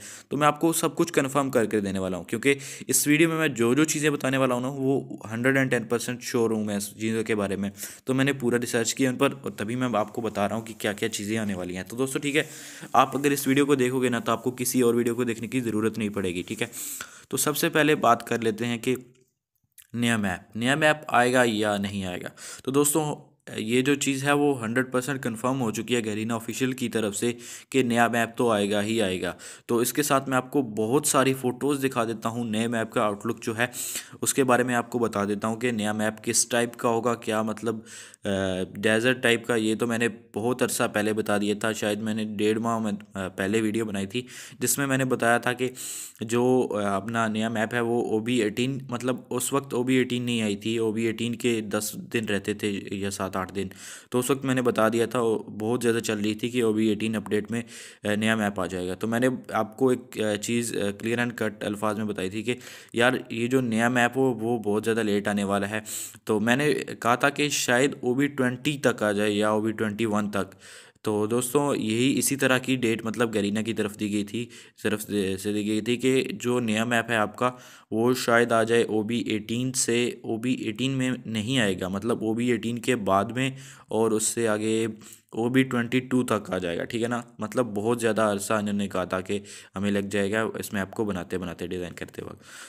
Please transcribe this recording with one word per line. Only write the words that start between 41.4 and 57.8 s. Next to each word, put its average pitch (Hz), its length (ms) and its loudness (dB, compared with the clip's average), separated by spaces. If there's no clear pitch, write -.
था, 110 180 -2
शायद 104 260 -2
मैंने 110 260 -4
डेढ़ 107 340 0
माह 117 220 0
में, 107 120 -2
अ, 101 60 -4
पहले 98 440 -2
वीडियो 110 240 0
बनाई 98 220 -4
थी 123 200 -6
जिसमें 123 260 0
मैंने 135 180 2
बताया 120 340 4
था 123 140 0
कि 123 180 -2
जो, 123 400 4
अ, 104 200 0
अपना 107 460 0
नया 110 220 0
मैप 110 240 -2
है 120 60 0
वो 117 220 2
ओ 110 180 0
बी 120 200 0
एटीन, 127 500 -2
मतलब, 123 400 -4
उस 123 220 -2
वक्त 135 220 -2
ओ 123 80 0
बी 131 140 2
एटीन 123 260 2
नहीं 120 200 0
आई 104 140 0
थी, 113 220 -2
ओ 113 140 0
बी 113 140 -2
एटीन 113 280 -2
के 113 280 0
दस 107 340 -4
दिन 110 280 -4
रहते 104 300 -2
थे 104 420 -4
या 98 140 -4
सात 98 280 -4
आठ 92 140 -4
दिन, 95 180 -6
तो 123 60 0
उस 123 120 0
वक्त 135 140 0
मैंने 131 180 2
बता 110 260 4
दिया 113 180 2
था, 123 140 -2
वो 113 280 0
बहुत 107 320 -2
ज़्यादा 117 200 2
चल 113 180 -2
रही 107 160 0
थी 117 160 -4
कि 123 120 0
ओ 110 100 4
बी 110 160 4
एटीन 110 260 0
अपडेट 104 360 -2
में, 117 140 -4